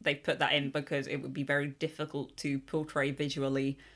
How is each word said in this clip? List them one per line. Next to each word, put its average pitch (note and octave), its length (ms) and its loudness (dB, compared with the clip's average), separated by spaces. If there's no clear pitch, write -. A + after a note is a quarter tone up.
they C#3+ 140 4
put C#3+ 240 0
that D3 140 4
in C#3 180 2
because C#3+ 340 0
it C#3 120 -2
would C3 160 -6
be C#3+ 100 -2
very C#3+ 240 2
difficult D3 720 -6
to C#3 200 0
portray C#3+ 540 0
visually C3+ 640 0